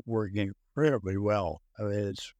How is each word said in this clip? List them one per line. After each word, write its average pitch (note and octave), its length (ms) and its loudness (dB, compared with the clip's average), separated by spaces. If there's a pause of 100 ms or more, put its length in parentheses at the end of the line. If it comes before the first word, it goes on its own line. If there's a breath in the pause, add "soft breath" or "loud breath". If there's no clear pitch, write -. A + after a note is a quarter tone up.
working G#2 460 0 (240)
incredibly A2 420 2
well. G2+ 440 0 (180)
I G#2+ 40 -4
mean, G2+ 240 0
it's - 320 -8